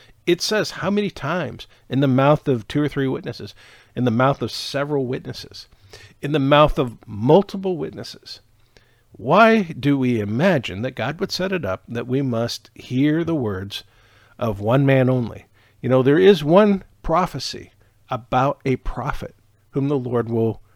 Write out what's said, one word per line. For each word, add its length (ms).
It 140
says 320
how 180
many 200
times 560
in 120
the 80
mouth 400
of 180
two 140
or 80
three 200
witnesses 460
in 100
the 60
mouth 320
of 80
several 560
witnesses, 600
in 120
the 60
mouth 400
of 180
multiple 720
witnesses. 640
Why 500
do 340
we 240
imagine 600
that 140
God 240
would 100
set 220
it 120
up 240
that 200
we 140
must 520
hear 480
the 120
words 500
of 220
one 240
man 240
only? 380
You 80
know, 140
there 160
is 240
one 400
prophecy 680
about 560
a 120
prophet 600
whom 180
the 100
Lord 300
will 320